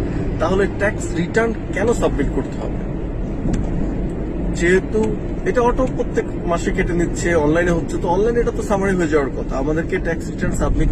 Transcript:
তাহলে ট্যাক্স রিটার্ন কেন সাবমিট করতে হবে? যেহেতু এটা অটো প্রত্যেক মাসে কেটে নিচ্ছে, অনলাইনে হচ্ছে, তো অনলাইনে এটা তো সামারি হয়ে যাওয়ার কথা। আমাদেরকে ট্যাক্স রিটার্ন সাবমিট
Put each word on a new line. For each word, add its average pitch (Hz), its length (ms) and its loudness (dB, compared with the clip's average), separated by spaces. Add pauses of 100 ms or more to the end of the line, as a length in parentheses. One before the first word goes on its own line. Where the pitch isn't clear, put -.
(400)
তাহলে 190 280 2 (100)
ট্যাক্স - 360 -2
রিটার্ন 226 380 2 (200)
কেন 208 200 2
সাবমিট 143 420 0
করতে - 260 -4
হবে? - 280 -4 (1700)
যেহেতু 190 640 2 (300)
এটা - 140 2
অটো 240 260 4
প্রত্যেক - 380 -2 (220)
মাসে 170 240 0
কেটে 175 220 0
নিচ্ছে, 170 420 0
অনলাইনে 165 360 4
হচ্ছে, 165 280 0
তো 170 100 -2
অনলাইনে 214 320 2
এটা 233 100 2
তো 220 120 -4
সামারি 196 340 2
হয়ে 170 120 2
যাওয়ার 143 220 2
কথা। 127 280 -4
আমাদেরকে 156 400 0
ট্যাক্স - 320 -4
রিটার্ন 165 240 -2
সাবমিট 147 380 2